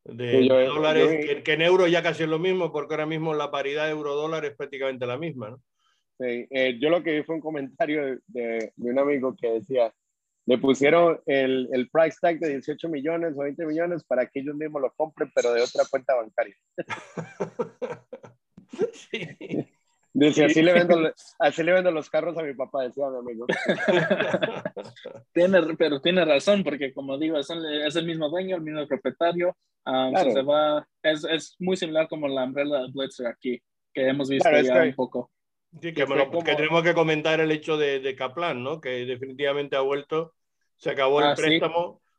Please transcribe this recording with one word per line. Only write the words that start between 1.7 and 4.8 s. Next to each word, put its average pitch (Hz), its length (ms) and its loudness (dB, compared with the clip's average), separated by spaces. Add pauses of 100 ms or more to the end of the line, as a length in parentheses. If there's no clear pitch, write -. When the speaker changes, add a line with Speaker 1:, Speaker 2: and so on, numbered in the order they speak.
Speaker 1:
ya 170 100 4
casi 165 220 -2
es 160 60 -2
lo 160 100 0
mismo, 180 320 0
porque 147 240 -6
ahora 151 100 -2
mismo 160 300 -4
la 147 160 -2
paridad 143 380 -2
euro-dólar 151 560 -4
es 131 100 -8
prácticamente 131 500 -6